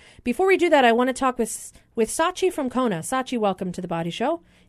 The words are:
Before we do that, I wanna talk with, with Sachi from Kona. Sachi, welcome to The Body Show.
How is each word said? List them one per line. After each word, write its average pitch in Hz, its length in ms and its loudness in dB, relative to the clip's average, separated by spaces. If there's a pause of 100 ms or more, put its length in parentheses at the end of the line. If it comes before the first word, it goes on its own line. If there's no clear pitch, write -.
(220)
Before 247 240 0
we 381 100 4
do 339 140 2
that, 285 140 6
I 233 80 8
wanna 247 200 2
talk 254 260 -2
with, - 340 -6 (240)
with 220 120 0
Sachi 359 440 0
from 269 180 -4
Kona. 226 300 0
Sachi, 254 360 -4
welcome 196 360 -2
to - 80 -10
The 180 80 -8
Body 170 220 -4
Show. 294 320 -2 (260)